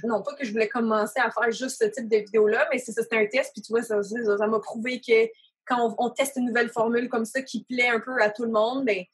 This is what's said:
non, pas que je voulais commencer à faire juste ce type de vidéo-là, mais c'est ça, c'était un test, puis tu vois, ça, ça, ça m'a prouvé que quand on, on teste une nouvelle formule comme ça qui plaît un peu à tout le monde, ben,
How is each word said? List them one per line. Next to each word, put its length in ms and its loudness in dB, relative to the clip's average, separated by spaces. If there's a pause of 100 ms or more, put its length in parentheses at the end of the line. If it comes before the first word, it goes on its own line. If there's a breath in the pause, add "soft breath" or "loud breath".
non, 180 0
pas 140 -6
que 100 -6
je 60 -6
voulais 160 2
commencer 520 0
à 120 0
faire 200 0
juste 320 -8
ce 60 6
type 200 -6
de 80 4
vidéo-là, 540 2
mais 80 0
c'est 120 -8
ça, 120 -2
c'était 140 -2
un 100 4
test, 260 0
puis 80 -14
tu 100 -18
vois, 120 2
ça, 200 0
ça, 340 0
ça 100 2
m'a 120 2
prouvé 400 -6
que 300 4 (360 soft breath)
quand 320 0
on, 100 0
on 20 -4
teste 260 -2
une 120 0
nouvelle 220 0
formule 380 0
comme 160 -2
ça 180 -4
qui 220 -8
plaît 240 -2
un 140 2
peu 200 -4
à 80 4
tout 140 -6
le 80 -2
monde, 340 0
ben, 180 0 (100)